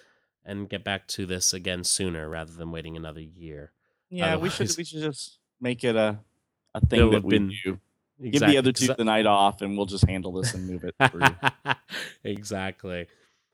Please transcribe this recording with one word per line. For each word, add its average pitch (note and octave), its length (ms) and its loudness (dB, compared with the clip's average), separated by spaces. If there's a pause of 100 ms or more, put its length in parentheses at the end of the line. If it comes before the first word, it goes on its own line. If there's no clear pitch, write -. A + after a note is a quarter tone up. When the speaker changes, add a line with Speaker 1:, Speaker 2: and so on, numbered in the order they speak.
(460)
Speaker 1:
and G2+ 240 -8
get G2 140 -8
back G2 260 -4
to G2 160 -6
this F2+ 280 -2
again F2+ 300 -4
sooner E2+ 440 -2
rather D#2+ 260 -8
than E2 180 -10
waiting E2 260 -10
another D#2+ 240 -12
year. D#2 500 -16 (380)
Speaker 2:
Yeah, E3+ 280 -2
we E3+ 120 -2
should, - 160 -4
Speaker 1:
Otherwise - 120 -2
Speaker 2:
we E3+ 60 -8
should D#3 180 -10
just - 360 -8 (240)
make B2 220 -4
it A#2 120 0
a, G#2+ 240 2 (540)
a A2 80 -8
thing - 80 4 (100)
Speaker 1:
There'll A2+ 120 8
Speaker 2:
that G#2+ 60 6
Speaker 1:
have G2+ 60 0
Speaker 2:
we G2 140 -2
Speaker 1:
been G2+ 120 2
Speaker 2:
do. F#2+ 300 -6 (420)
Give B2+ 120 -8
Speaker 1:
Exactly, D3 200 6
Speaker 2:
the C3+ 40 6
other C3 160 4
Speaker 1:
'cause B2+ 140 0
Speaker 2:
two B2+ 60 2
Speaker 1:
I - 20 0
Speaker 2:
the A2+ 100 0
night A2 200 4
off, G2 360 4
and G2+ 160 -4
we'll G2+ 80 0
just G2 220 0
handle F#2 260 -4
this F#2 200 -4
and F#2 140 -8
move F2+ 160 -8
it F2+ 120 -10 (160)
through. - 120 -4
Speaker 1:
<laughs> - 1000 -2
Exactly. F#2+ 840 -8 (460)